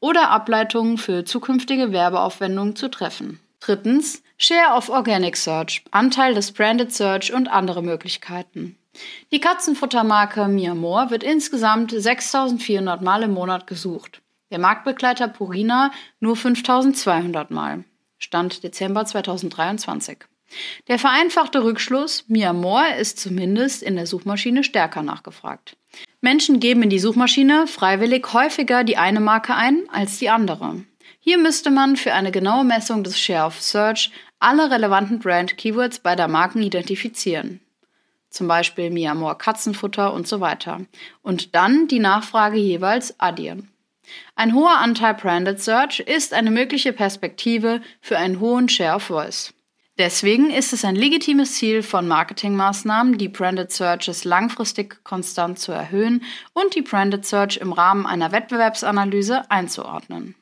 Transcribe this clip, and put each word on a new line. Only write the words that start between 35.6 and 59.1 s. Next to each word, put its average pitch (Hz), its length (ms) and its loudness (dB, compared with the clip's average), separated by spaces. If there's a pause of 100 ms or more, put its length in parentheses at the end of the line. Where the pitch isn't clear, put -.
bei 175 160 0
der 175 120 2
Marken 180 360 0
identifizieren. 185 960 -4 (720)
Zum 180 160 -6
Beispiel 170 420 0
Mia 165 240 -2
Moore 156 240 -4
Katzenfutter 202 760 -2
und 170 160 -6
so 208 120 -4
weiter. 170 420 -4 (400)
Und 180 320 -4
dann 247 340 4
die 254 120 2
Nachfrage 214 580 2
jeweils 202 600 0
addieren. 175 500 -4 (680)
Ein 226 200 2
hoher 311 240 6
Anteil 226 340 2
Branded 196 480 -2
Search 247 380 0
ist - 340 -2
eine 226 160 2
mögliche 262 420 0
Perspektive 220 880 -2 (200)
für - 160 -2
einen 185 220 -2
hohen 240 280 2
Share 170 280 0
of 202 80 -4
Voice. - 500 -8 (460)
Deswegen 202 500 2
ist 269 220 0
es 226 140 -2
ein 190 100 0
legitimes 277 600 2
Ziel 220 280 0
von 180 240 -2
Marketingmaßnahmen, 202 1080 0
die 202 100 -2
Branded 185 420 -2
Searches 175 540 -2
langfristig 202 800 -2
konstant 180 560 -6
zu - 140 -8
erhöhen 202 500 0 (300)
und 381 200 0
die 311 100 -2
Branded 202 420 0
Search 202 320 0
im 180 160 -6
Rahmen 196 320 4
einer 175 260 -2
Wettbewerbsanalyse 220 1200 0